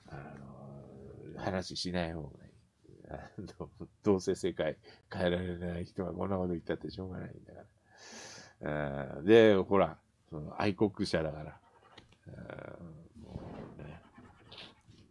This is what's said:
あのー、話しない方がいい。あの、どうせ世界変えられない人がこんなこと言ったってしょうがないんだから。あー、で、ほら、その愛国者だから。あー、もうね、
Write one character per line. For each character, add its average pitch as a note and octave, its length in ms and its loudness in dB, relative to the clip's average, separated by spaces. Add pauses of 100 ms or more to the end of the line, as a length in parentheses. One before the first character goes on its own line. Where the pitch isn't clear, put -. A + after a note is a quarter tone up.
あ C#2+ 80 -14
の C#2 1200 -16
ー、 - 20 -14
話 F#2 380 -4
し F#2 160 -4
な F2 140 0
い E2 80 -4
方 D#2+ 80 -4
が D2 60 -8
い - 200 -18
い。 - 40 -20 (580)
あ - 200 -12 (300)
の、 D#2 100 -8 (340)
ど G2+ 120 10
う F#2 60 4
せ F#2 140 2
世 F2 180 0
界 D#2 240 0 (340)
変 F#2 160 2
え - 20 6
ら F2 120 4
れ F2+ 160 -4
な F2 220 -4
い F#2 60 -6
人 F#2 200 -6
が E2+ 80 -4
こ F#2 140 -2
ん - 20 -4
な G2 80 2
こ F#2 60 0
と F2+ 60 0
言 E2+ 100 0
っ - 20 -6
た E2 140 -2
っ - 20 -2
て - 120 -10
し G2+ 120 -10
ょ F#2+ 60 -6
う F#2 40 -10
が F#2 80 -8
な F#2 80 -10
い - 20 -14
ん - 140 -18
だ - 100 -18
か - 60 -16 (1000)
ら。 C#2+ 540 -2
あ C#2 40 -8
ー、 D2+ 40 -6
で、 A2 340 12
ほ F#2+ 200 4
ら、 D#2+ 200 4 (320)
そ D#2+ 100 -8
の D2+ 220 -8
愛 G2 140 2
国 G2+ 300 2
者 E2 160 2
だ D2+ 100 -2
か D2+ 120 -10
ら。 D#2 160 -14 (680)
あ - 20 -16
ー、 - 960 -14
も - 160 -12 (360)
う D2+ 60 -14
ね、 D2+ 180 -14 (1080)